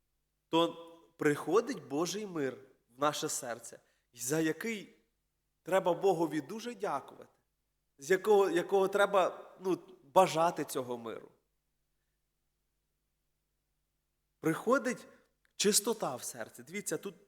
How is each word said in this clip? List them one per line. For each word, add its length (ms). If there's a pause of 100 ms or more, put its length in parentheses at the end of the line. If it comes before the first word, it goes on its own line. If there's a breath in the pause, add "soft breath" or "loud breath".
(480)
то 440 (240)
приходить 720
Божий 380
мир 320 (380)
в 40
наше 280
серце, 520 (340)
за 260
який 560 (640)
треба 320
Богові 460
дуже 340
дякувати, 560 (680)
з 120
якого, 400
якого 380
треба, 720
ну, 180 (240)
бажати 640
цього 340
миру. 300 (3000)
Приходить 680 (500)
чистота 600
в 60
серці. 400
Дивіться, 340
тут 180 (140)